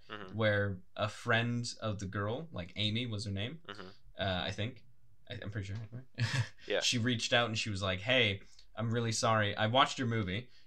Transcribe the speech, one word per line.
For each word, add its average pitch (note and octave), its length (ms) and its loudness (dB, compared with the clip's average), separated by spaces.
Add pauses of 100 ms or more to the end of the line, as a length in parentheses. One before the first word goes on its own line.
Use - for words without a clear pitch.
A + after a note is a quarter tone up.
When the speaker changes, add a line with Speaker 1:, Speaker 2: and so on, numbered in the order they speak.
(100)
Speaker 1:
Mm-hmm. G2+ 260 -8
Speaker 2:
where G2+ 420 4 (180)
a G#2 120 0
friend A#2+ 600 2 (120)
of G#2+ 200 -2
the G2+ 60 -4
girl, G#2+ 460 -2
like, F2+ 220 -8
Amy G#2+ 320 0
was G#2 200 -4
her G2+ 40 -2
name, A2+ 380 -4
Speaker 1:
Mm-hmm. G2+ 140 -8 (360)
Speaker 2:
uh, F#2 260 0
I D#2+ 60 -2
think. G#2+ 320 -4 (480)
I, - 120 -6
I'm G#2+ 80 -6
pretty G2+ 180 -4
sure. G2 80 -4 (160)
Right? A#2+ 340 -4
<laughs> - 400 -2
Speaker 1:
Yeah. F#2+ 140 2
Speaker 2:
She - 180 2
reached A#2 340 2
out A#2+ 160 6
and A2 100 -2
she A2 120 -2
was G2 120 -2
like, F#2+ 180 0
"Hey, A2 400 4 (340)
I'm A#2 160 -2
really A#2 220 2
sorry. A2 440 4
I A2 120 2
watched C3+ 300 6
your B2 100 0
movie, G#2 400 0 (180)